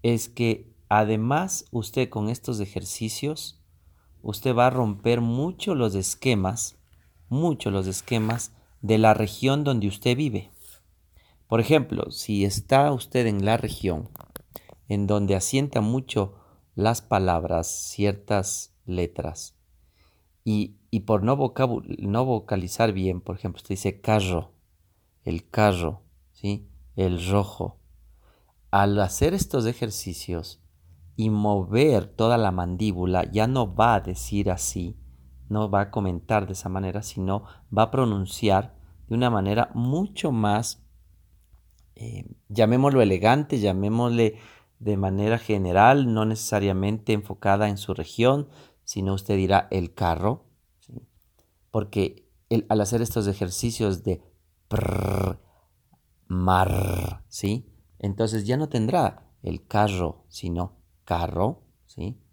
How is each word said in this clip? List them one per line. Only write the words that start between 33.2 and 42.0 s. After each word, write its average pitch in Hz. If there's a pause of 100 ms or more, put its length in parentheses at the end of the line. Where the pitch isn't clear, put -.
ya 107
no 120
va 110
a 95
decir 98
así, 90 (480)
no 104
va 101
a 101
comentar 98
de 95
esa -
manera, 95
sino 95 (320)
va 107
a 113
pronunciar 104 (320)
de 110
una 123
manera 104
mucho 147
más, 107 (1120)
eh, 110 (240)